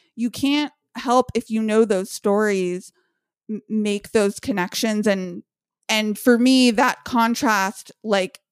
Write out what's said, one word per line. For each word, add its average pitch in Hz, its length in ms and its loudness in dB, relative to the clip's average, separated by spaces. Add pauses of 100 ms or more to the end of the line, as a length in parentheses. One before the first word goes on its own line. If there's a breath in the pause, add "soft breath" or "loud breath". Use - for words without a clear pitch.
(140)
you 226 160 -4
can't 285 420 -2 (220)
help, 247 400 0
if 226 160 -4
you 220 100 -2
know 220 240 4
those 196 280 -4
stories, 196 800 -2 (580)
m-, 214 180 -8
make 208 440 -4
those 208 260 0
connections. 214 720 -4
And, 185 340 -4 (460)
and 214 280 0
for 240 220 4
me, 254 320 6
that 233 340 0
contrast, 226 880 -2 (140)
like, 196 340 -2 (140)